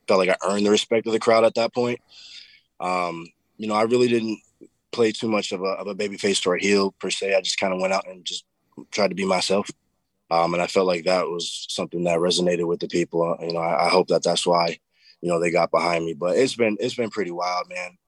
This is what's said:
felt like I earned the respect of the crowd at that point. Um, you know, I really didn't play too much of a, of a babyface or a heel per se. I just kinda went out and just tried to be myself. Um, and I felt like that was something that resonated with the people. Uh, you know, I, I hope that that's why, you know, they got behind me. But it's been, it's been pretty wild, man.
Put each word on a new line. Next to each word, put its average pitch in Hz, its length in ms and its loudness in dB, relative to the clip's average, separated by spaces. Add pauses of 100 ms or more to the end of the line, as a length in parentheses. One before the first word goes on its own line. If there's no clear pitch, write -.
felt 104 120 2
like 92 100 4
I 92 80 2 (100)
earned 101 200 0
the 101 40 4
respect 107 380 2
of 110 60 0
the 113 60 0
crowd 113 260 4
at 110 100 2
that 117 180 0
point. 123 280 -2 (800)
Um, 87 440 -4 (300)
you 107 120 -8
know, 107 60 -2
I 107 100 4
really 123 260 4
didn't 113 320 0 (500)
play 110 220 2
too 117 160 -4
much 104 240 -2
of 92 80 -6
a, 95 40 -4
of 95 220 -4
a 101 80 -6
babyface 98 500 -2
or 90 100 2
a 85 60 -4
heel 98 380 2
per 95 100 -6
se. 98 260 0
I 95 40 4
just - 180 -2
kinda 95 200 -2
went 95 160 0
out 190 120 -2
and 185 200 -18
just - 180 -10 (480)
tried 101 180 0
to 90 60 -4
be 95 100 -4
myself. 95 440 0 (600)
Um, 85 260 2
and 87 60 0
I 87 60 0
felt 95 200 2
like 87 180 0
that 90 220 2
was 85 420 -8
something 87 340 -6
that 85 160 2
resonated 87 480 2
with 85 140 -2
the 85 80 -6
people. 85 340 -2
Uh, 82 220 -2
you 85 80 -4
know, 85 80 -2
I, 85 240 2
I 85 40 2
hope 90 200 2
that 85 140 2
that's 85 220 0
why, 85 320 2 (440)
you 85 80 -4
know, 85 100 2
they 85 120 2
got 85 200 2
behind 82 320 2
me. 82 120 -4
But 85 200 0
it's 127 200 2
been, 110 260 0
it's 120 140 -4
been 113 160 -4
pretty 92 200 -6
wild, 90 380 -4
man. 90 280 -12 (100)